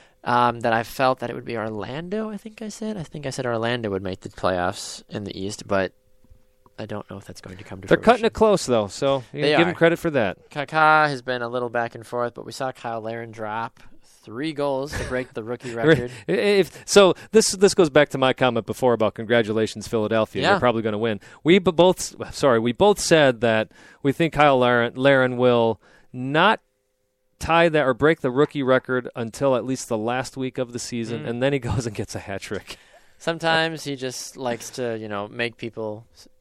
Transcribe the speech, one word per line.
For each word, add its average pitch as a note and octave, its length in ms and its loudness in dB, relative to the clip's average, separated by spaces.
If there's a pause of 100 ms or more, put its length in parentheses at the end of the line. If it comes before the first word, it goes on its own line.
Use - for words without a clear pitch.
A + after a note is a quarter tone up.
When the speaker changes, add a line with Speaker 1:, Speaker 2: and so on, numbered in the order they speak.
(240)
Speaker 1:
Um, A#2+ 360 2
that A#2 140 0
I A#2 80 0
felt C3 380 0
that A#2+ 100 -6
it C3 40 -10
would B2+ 120 -12
be A#2+ 100 -8
Orlando, B2+ 720 -6
I G#3+ 80 -10
think G#3+ 240 -18
I A3 80 -10
said. G#3+ 300 -10
I D#3 60 -8
think D3 200 -12
I C3+ 60 -6
said B2+ 160 -6
Orlando A#2 420 -2
would G2 140 -4
make F#2+ 180 -8
the - 80 -14
playoffs F#2 800 -4
in G#2+ 160 -8
the F#2+ 160 -10
East, G2 260 -8
but F#2+ 260 0 (840)
I A2 80 -10
don't G#2 220 -10
know G#2 80 -14
if G2+ 80 -16
that's - 160 -18
going F#2+ 160 -18
to F#2+ 80 -18
come F#2+ 160 -16
to F#2+ 80 -16
Speaker 2:
They're E3+ 80 4
cutting A3+ 260 2
Speaker 1:
fruition. A3+ 40 0
Speaker 2:
it - 80 0
close, G#3+ 320 2
though, A2 220 2
so C3+ 340 -2 (100)
you D3 100 -6
Speaker 1:
They D3 100 2
Speaker 2:
give D3 80 4
Speaker 1:
are. E3+ 60 4
Speaker 2:
them F3 100 -2
credit E3 220 4
for E3+ 120 -4
that. A2 400 -2
Speaker 1:
Kaká D#3 580 4
has C3 140 -6
been B2 180 -6
a A#2+ 80 -6
little B2 220 -4
back A#2 240 -2
and A#2 120 -16
forth, A#2+ 280 -4
but - 100 -14
we A2+ 80 -14
saw C3 240 -6
Cyle A#2 240 -8
Larin A2+ 300 -8
drop A2 480 -8 (400)
three C#3 340 -8
goals C#3 440 -4
to - 80 -6
break B2+ 300 -6
the A#2 100 -6
rookie A#2+ 300 -8
Speaker 2:
<laughs> - 0 -
Right. A#2 120 -2
Speaker 1:
record. B2 240 4 (180)
Speaker 2:
I-, E3 40 -2
if, G3 540 0
so G3 280 8 (180)
this, A3 200 4
this G3 220 4
goes E3 160 4
back D3 200 6
to C#3 80 -4
my C3 140 4
comment A#2 340 0
before A#2+ 260 2
about A2 220 2
congratulations, A2 720 0
Philadelphia. A2 540 0
They're F3+ 100 2
Speaker 1:
Yeah. F#3+ 60 2
Speaker 2:
probably A#2 240 2
gonna G#2+ 160 -4
win. A2 220 -2 (240)
We F3 140 6
b-, F3+ 140 2
both, E3+ 640 2
sorry, B2 240 4
we A#2+ 140 0
both G3 280 4
said C#3 400 4
that A2 300 2 (320)
we C#3 100 2
think E3 220 -2
Kyle C#3+ 240 6
Larin, A#2+ 380 2
Larin C3 400 4
will A#2+ 440 2 (320)
not D3 480 0 (760)
tie E3+ 300 2
that D3+ 180 2
or C3 80 2
break D3 260 2
the C3 100 -2
rookie C#3+ 340 0
record B2+ 500 0
until B2+ 400 -2
at A2+ 100 -2
least C3 240 -6
the A2+ 100 -2
last B2 380 -4
week C3 220 -8
of A#2+ 140 -6
the A#2+ 60 -8
season, A#2 440 -8
Speaker 1:
Mm. - 60 -8
Speaker 2:
and A#2+ 140 -4
then C#3 100 2
he C#3+ 60 0
<laughs> A#2+ 120 -6
goes A2+ 160 -2
and G#2 80 -6
gets A2 200 -8
a G#2+ 40 -8
hat G2 220 -10
trick. - 360 -10 (440)
Speaker 1:
Sometimes D#3+ 640 -2
he C#3+ 120 -6
just B2+ 400 -10
likes A#2+ 340 -6
to, A#2+ 280 -6
you A2 100 -10
know, G#2 200 -6
make A#2+ 280 -6
people A2 580 -10
s-, - 140 -20 (120)